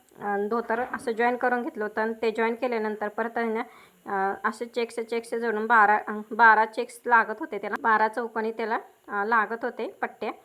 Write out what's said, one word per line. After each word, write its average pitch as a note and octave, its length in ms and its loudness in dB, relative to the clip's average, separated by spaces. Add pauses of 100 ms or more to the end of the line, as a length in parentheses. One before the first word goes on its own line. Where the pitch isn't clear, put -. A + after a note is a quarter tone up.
(200)
अं, G3+ 280 -2
धोतर A3+ 320 -2 (140)
असं B3+ 180 -6
जॉईन A#3+ 240 0
करून B3 260 0
घेतलं A3 220 -6
होतं. G#3 180 -4
आणि A3+ 200 -2
ते A3+ 100 0
जॉईन A3+ 240 0
केल्यानंतर G#3+ 520 -4
परत A3+ 280 -4
आहे A#3 120 -2
ना, A3 120 -2 (460)
अं, G3 440 -2
असे A3+ 160 -8
चेक्स, A#3 340 -6
चेक्स A3+ 340 -6
जोडून A3+ 340 -2
बारा, G#3+ 300 6 (100)
अं, G#3+ 140 -6 (100)
बारा A3 340 8
चेक्स A#3 400 -8
लागत A3+ 340 4
होते D#4 180 -6
त्याला, G3+ 260 -6
बारा A3 240 4
चौकोनी A3+ 440 -4
त्याला, A3+ 240 -4 (320)
अं, G3+ 180 -2
लागत A3+ 400 0
होते B3 360 -6
पट्ट्या, A3+ 300 -6 (140)